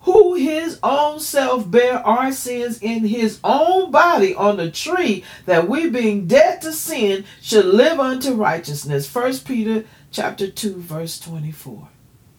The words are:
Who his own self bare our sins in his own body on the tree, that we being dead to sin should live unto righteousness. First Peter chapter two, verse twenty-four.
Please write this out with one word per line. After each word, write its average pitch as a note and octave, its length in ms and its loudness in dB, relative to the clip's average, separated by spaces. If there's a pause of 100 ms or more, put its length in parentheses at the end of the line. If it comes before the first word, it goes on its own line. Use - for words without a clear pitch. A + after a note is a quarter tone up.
Who F4+ 340 6
his D#4 460 -2
own D4 380 0
self B3+ 500 -2
bare B3 280 4
our B3+ 340 2
sins A#3+ 480 -6
in A3+ 240 -2
his A3 400 -2
own D#4+ 460 2
body C4 440 4
on G3+ 220 0
the E3+ 140 -4
tree, D#4 520 -4 (220)
that F3 240 2
we D4+ 220 -2
being G#3+ 360 -2
dead D#4 360 2
to D#4+ 100 -10
sin A3 520 -4 (180)
should G#3 240 2
live C4+ 340 4
unto C4 320 -2
righteousness. D3 760 -4
First C4 380 -4
Peter A3 400 -4 (260)
chapter - 380 -6
two, F#3+ 320 -8
verse E3 400 -10
twenty-four. D3+ 680 -12 (500)